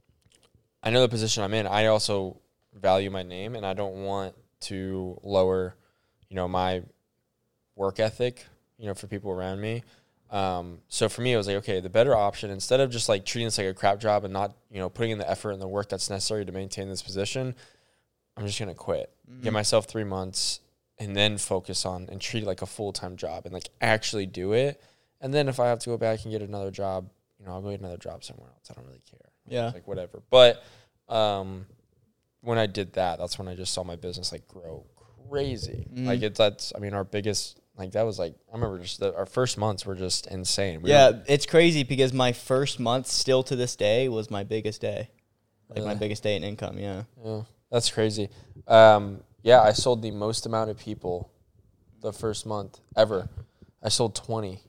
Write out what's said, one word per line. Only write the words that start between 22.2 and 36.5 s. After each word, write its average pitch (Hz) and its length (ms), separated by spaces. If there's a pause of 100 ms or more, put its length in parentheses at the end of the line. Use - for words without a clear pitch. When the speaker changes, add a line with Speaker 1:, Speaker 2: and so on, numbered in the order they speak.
Speaker 1:
treat 110 220
it 104 40
like 92 160
a 110 40
full-time 95 500
job 85 280
and, 87 100
like, 90 140 (120)
actually 110 460
do 95 260
it. 139 280 (400)
And 135 120
then 143 160
if 131 120
I 120 80
have 117 120
to 120 100
go 117 80
back 113 260
and 110 80
get 107 100
another 98 280
job, 95 380 (300)
you 101 80
know, 92 60
I'll 92 100
go 101 80
get 101 100
another 90 180
job 82 260
somewhere - 240
else. - 220
I - 40
don't 62 120
really 65 220
care. - 220 (160)
Speaker 2:
Yeah. 120 260
Speaker 1:
Like, 90 140
whatever. 95 440
But, 123 340 (440)
um, 98 580 (760)
when 117 180
I 110 80
did 95 280
that, 87 240
that's 90 200
when 95 100
I 90 60
just 92 200
saw 92 100
my 87 120
business, 90 360
like, - 160
grow 82 360 (460)
crazy. 139 640
Speaker 2:
Mm-hmm. 127 140
Speaker 1:
Like, 123 160
it's, 107 160
that's, 104 360